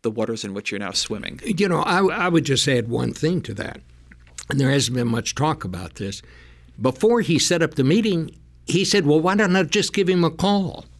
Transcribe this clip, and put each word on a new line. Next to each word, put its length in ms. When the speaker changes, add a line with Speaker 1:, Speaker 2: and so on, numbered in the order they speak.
Speaker 1:
the 100
waters 320
in 100
which 160
you're 80
now 140
swimming. 520
Speaker 2:
You 220
know, 140
I, 240
I 240
would 160
just 240
add 200
one 240
thing 300
to 120
that. 260
And 120
there 100
hasn't 260
been 120
much 260
talk 300
about 320
this. 260
Before 400
he 160
set 260
up 120
the 80
meeting, 480
he 180
said, 220
"Well, 140
why 140
don't 220
I 80
just 280
give 160
him 140
a 80
call?" 540